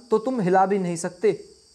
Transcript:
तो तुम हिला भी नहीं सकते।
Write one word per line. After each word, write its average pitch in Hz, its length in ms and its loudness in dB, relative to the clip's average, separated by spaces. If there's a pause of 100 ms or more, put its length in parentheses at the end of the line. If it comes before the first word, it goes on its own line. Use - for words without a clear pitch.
(100)
तो 220 60 4
तुम 247 240 -4
हिला 185 240 4
भी 196 140 0
नहीं 175 160 -4
सकते। 180 360 -2 (440)